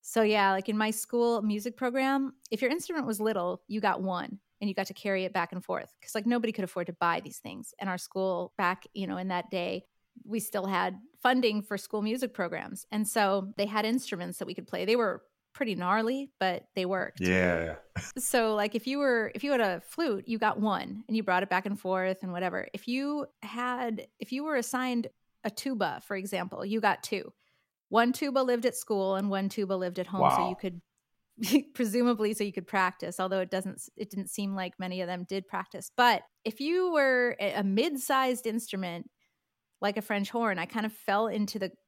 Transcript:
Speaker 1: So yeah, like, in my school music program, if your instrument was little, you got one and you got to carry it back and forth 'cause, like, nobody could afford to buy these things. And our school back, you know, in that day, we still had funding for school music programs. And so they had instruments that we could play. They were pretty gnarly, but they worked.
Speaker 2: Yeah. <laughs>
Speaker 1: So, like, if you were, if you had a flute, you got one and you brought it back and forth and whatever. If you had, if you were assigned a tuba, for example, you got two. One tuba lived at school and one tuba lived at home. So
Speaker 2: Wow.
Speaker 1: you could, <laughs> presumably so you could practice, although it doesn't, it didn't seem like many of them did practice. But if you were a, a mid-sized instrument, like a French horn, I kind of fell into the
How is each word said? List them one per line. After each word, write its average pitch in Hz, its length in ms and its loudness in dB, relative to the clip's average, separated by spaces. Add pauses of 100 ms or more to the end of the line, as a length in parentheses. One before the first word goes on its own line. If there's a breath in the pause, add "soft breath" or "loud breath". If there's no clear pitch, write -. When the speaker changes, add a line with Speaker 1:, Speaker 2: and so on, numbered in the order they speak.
Speaker 1:
So - 200 0
yeah, 208 300 6
like, 196 180 0
in 214 80 0
my 214 140 2
school 233 500 0
music 214 340 -2
program, 269 580 0 (180)
if 220 100 -2
your 254 100 2
instrument 320 360 -4
was 208 120 -4
little, 185 480 -2
you 208 140 -4
got 196 200 2
one 190 380 -4 (220)
and 202 80 -2
you 185 60 -4
got 190 120 -2
to 190 60 -12
carry 190 320 -2
it 185 80 -6
back 170 180 0
and 180 120 -6
forth - 380 -6
'cause, - 140 -12
like, 208 100 -2
nobody 233 280 2
could 202 100 -2
afford 175 240 -4
to 175 60 -10
buy 170 260 0
these - 200 -12
things. - 400 -12
And 190 100 -4
our 180 80 -2
school 180 600 -4
back, 185 360 0
you 190 140 -4
know, 190 100 -4
in 185 120 -4
that 180 200 -2
day, 185 360 -4 (380)
we 214 160 -4
still 190 260 -4
had 185 340 0 (220)
funding 247 400 4
for 202 160 -6
school 208 240 -4
music 233 320 -2
programs. - 580 -6
And 214 160 0
so 202 500 2
they 202 80 2
had 214 200 0
instruments 196 540 -4
that 190 80 -6
we 185 80 -8
could 180 120 -12
play. 185 180 -4
They 220 100 4
were 220 280 0 (300)
pretty 226 220 -2
gnarly, 220 640 0
but 185 360 0
they 185 100 0
worked. 185 340 -2
Speaker 2:
Yeah. 87 580 4 (180)
<laughs> - 220 -8
Speaker 1:
So, 226 380 2
like, 208 180 0
if 233 140 -2
you 277 100 -2
were, 240 380 2
if 208 80 -6
you 285 80 0
had 247 100 4
a 180 200 2
flute, 269 460 -2
you 220 120 -2
got 214 200 2
one 208 480 -2
and 208 80 -2
you 220 60 2
brought 185 220 2
it 196 60 -6
back 190 180 2
and 202 120 -4
forth 185 440 0
and 180 80 -6
whatever. 175 420 -2
If - 140 -10
you 277 400 -2 (160)
had, 240 640 -4 (120)
if - 120 -10
you 269 120 -4
were 311 120 -2
assigned 247 520 -2 (360)
a 208 80 -2
tuba, 196 520 -2
for 202 120 -8
example, 190 500 -6
you 214 160 0
got 202 220 2
two. - 280 -6 (580)
One 240 240 6
tuba 277 260 0
lived 247 260 2
at 247 100 2
school 196 400 0
and 196 140 0
one 196 200 0
tuba 196 240 -2
lived 180 260 -2
at 175 80 -4
home. 180 240 6
So - 0 -
Speaker 2:
Wow. 64 100 4
Speaker 1:
you 185 160 0
could, 175 240 -8 (560)
<laughs> 226 380 2
presumably 226 580 2
so 214 120 -2
you 196 80 -4
could 180 140 -6
practice, 185 520 0
although 190 220 0
it 185 100 -4
doesn't, 190 300 -4 (160)
it 214 140 -8
didn't 190 180 -6
seem 196 260 -4
like 185 240 -8
many 185 220 -4
of 175 60 -2
them 180 180 -6
did 190 220 -4
practice. 190 480 -8
But 240 280 6 (220)
if 220 160 -4
you 349 320 2
were 254 460 4
a, 196 160 0
a 202 80 0
mid-sized 254 840 2
instrument, 190 600 -6 (720)
like 202 160 0
a 214 40 -2
French 202 280 -2
horn, 220 300 0
I 170 60 -2
kind 220 200 -2
of 220 80 -4
fell 208 340 0
into 208 320 -2
the 185 120 -2 (160)